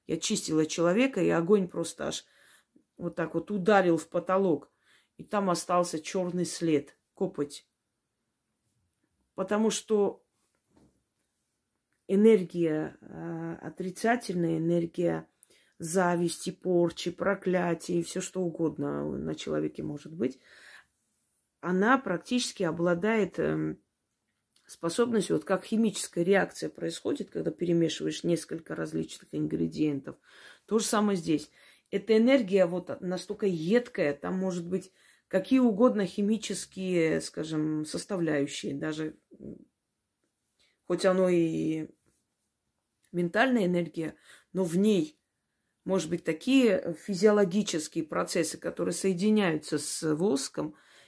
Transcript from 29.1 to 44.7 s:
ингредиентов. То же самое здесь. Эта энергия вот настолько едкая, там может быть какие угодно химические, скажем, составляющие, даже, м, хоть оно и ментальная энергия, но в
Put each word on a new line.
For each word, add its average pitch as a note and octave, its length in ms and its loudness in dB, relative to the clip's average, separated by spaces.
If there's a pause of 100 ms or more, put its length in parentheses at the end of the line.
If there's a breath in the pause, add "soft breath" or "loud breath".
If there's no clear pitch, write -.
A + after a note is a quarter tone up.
ингредиентов. D3+ 800 -4 (500 loud breath)
То A3 140 0
же A3 60 -4
самое G#3 320 2
здесь. D#3+ 340 -2 (380 soft breath)
Эта G3 280 2
энергия A3 480 6
вот F3 360 -6
настолько F#3 460 -6
едкая, E3+ 640 0
там F3 240 -6
может F3+ 280 -4
быть F3+ 260 -6 (360 soft breath)
какие G3 320 2
угодно G#3+ 460 4
химические, F#3 1120 -2
скажем, D#3 640 -4
составляющие, D#3+ 880 -4
даже, D#3 440 -6 (200)
м, - 200 -16 (1300)
хоть F3+ 180 -2
оно F#3 240 4
и D#3+ 600 0 (1200)
ментальная G#3 540 2
энергия, F3 500 -2 (380 loud breath)
но F#3 100 0
в E3+ 140 0